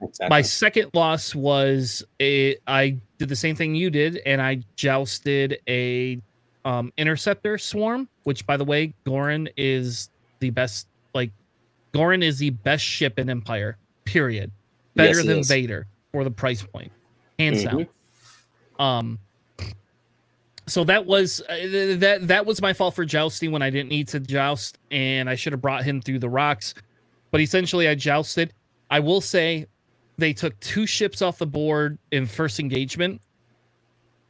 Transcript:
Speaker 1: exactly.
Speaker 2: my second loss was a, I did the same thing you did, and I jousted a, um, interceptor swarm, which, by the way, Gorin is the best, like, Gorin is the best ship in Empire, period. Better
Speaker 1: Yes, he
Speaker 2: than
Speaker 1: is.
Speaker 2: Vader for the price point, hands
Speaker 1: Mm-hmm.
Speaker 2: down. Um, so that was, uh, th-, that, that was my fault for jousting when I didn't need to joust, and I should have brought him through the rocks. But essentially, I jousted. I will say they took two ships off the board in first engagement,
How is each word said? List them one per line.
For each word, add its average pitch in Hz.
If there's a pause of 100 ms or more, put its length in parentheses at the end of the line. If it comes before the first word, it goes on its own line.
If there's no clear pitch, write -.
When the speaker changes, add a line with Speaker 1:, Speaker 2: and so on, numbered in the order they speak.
Speaker 1:
exactly. -
Speaker 2:
my 147
second -
loss 160
was 139 (180)
a, 139 (100)
I 135 (200)
did 151
the 135
same 156
thing 156
you 175
did, 151 (100)
and 135
I 131 (120)
jousted 139
a, 123 (440)
um, 123
interceptor 196
swarm, 226 (160)
which, 143
by 143
the 139
way, 147 (100)
Gorin 143
is 131 (280)
the 127
best, 120 (280)
like, 123 (600)
Gorin 175
is 151
the 147
best 139
ship -
in 127
Empire, 110 (260)
period. 110 (440)
Better 160
Speaker 1:
Yes, 170
he 156
Speaker 2:
than 160
Speaker 1:
is. 135
Speaker 2:
Vader 120 (260)
for 143
the 135
price 120
point, - (460)
hands 143
Speaker 1:
Mm-hmm. 123
Speaker 2:
down. 165 (920)
Um, 117 (1500)
so 175
that 190
was, 190
uh, 165
th-, 190
that, 196
that 202
was 214
my 196
fault 180
for 175
jousting 156
when 151
I 135
didn't 135
need 147
to 147
joust, 139 (120)
and 131
I 127
should 147
have 135
brought 135
him 139
through 131
the 123
rocks. 139 (560)
But 156
essentially, 175
I 151
jousted. 151 (380)
I 147
will 170
say 165 (500)
they 160
took -
two 214
ships -
off 175
the 170
board 151 (140)
in 135
first 151
engagement, 139 (1080)